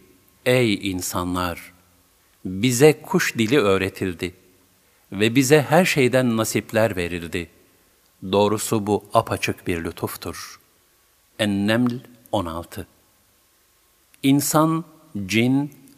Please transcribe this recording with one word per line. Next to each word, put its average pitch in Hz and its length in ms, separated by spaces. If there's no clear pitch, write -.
"Ey 117 460
insanlar! 90 840
Bize 123 560
kuş - 340
dili 117 240
öğretildi 95 760
ve 107 240
bize 139 260
her 151 240
şeyden 123 520
nasipler 110 580
verildi. 85 540
Doğrusu 104 560
bu 101 160
apaçık - 540
bir 85 160
lütuftur." - 760
En-Neml 110 600
on 98 140
altı. 85 420
İnsan, 156 600
cin, 127 480